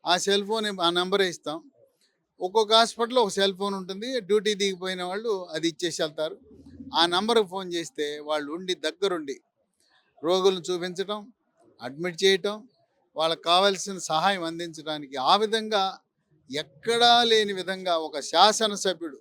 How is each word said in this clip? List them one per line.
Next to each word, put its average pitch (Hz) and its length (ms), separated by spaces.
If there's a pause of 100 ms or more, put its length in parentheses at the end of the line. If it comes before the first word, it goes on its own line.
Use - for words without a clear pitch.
(100)
ఆ - 20 (140)
సెల్ 202 220
ఫోన్, 214 180 (200)
ఆ - 20 (100)
నెంబర్ 190 240 (100)
ఇస్తాం. 151 260 (800)
ఒక్కొక్క 202 380
హాస్పిటల్లో 233 460
ఒక 196 140
సెల్ 196 220
ఫోన్ 202 200
ఉంటుంది. 190 280 (200)
డ్యూటీ 208 320
దిగిపోయిన 185 500
వాళ్ళు 214 220 (220)
అది 160 180
ఇచ్చేసి 170 320
వెళ్తారు. 156 320 (640)
ఆ 165 40 (120)
నెంబర్కి 214 380
ఫోన్ 190 240
చేస్తే 156 300 (220)
వాళ్ళు 151 280
ఉండి, 180 180 (120)
దగ్గరుండి 165 500 (840)
రోగులను 185 460
చూపించటం, 180 520 (600)
అడ్మిట్ 160 440
చేయటం, 196 320 (600)
వాళ్ళకు 160 340
కావాల్సిన 190 460 (140)
సహాయం 175 400
అందించడానికి, 151 680 (160)
ఆ - 100
విధంగా 214 420 (680)
ఎక్కడా 233 600 (180)
లేని 214 300
విధంగా 185 360 (100)
ఒక 147 140 (100)
శాసనసభ్యుడు 190 920